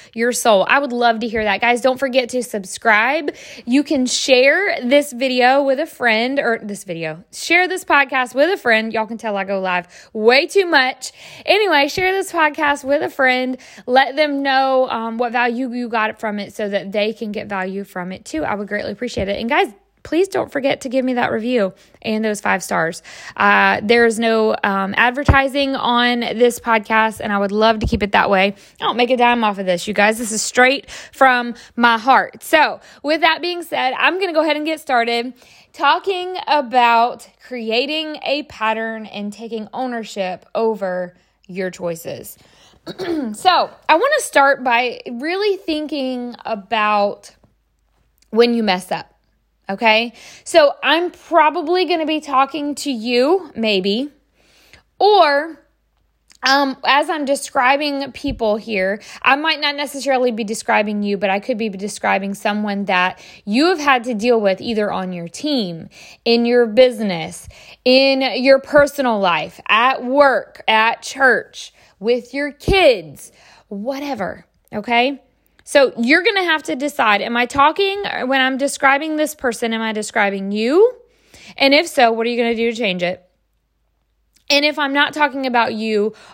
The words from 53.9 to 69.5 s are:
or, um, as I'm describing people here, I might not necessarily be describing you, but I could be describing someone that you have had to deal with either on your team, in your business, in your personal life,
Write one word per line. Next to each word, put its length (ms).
or, 640
um, 440
as 240
I'm 160
describing 840
people 440
here, 460
I 160
might 240
not 160
necessarily 560
be 100
describing 600
you, 160
but 100
I 120
could 180
be 100
describing 640
someone 540
that 340
you 220
have 120
had 260
to 100
deal 260
with 220
either 280
on 220
your 160
team, 600
in 220
your 180
business, 800
in 380
your 180
personal 600
life, 480